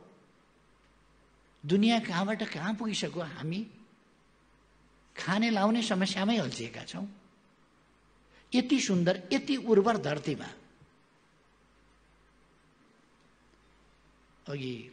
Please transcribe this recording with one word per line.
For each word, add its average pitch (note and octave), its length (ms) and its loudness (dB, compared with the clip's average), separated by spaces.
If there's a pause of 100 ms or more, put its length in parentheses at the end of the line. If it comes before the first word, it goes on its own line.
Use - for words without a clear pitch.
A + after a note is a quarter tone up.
(1600)
दुनियाँ G#3 380 4
कहाँबाट G3+ 420 -2
कहाँ F#3+ 320 -4
पुगिसक्यो, F3 460 -4
हामी D#3+ 380 -6 (1600)
खाने A3 340 0
लाउने A3 320 2
समस्यामै G3 560 0
अल्झिएका - 460 -4
छौँ। F#3+ 240 -10 (1400)
यति B3+ 280 4
सुन्दर, F#3 420 2 (100)
यति C#4 260 0
उर्वर A3 400 4
धरतीमा D3 520 -4 (4000)
अघि C3 300 -6 (180)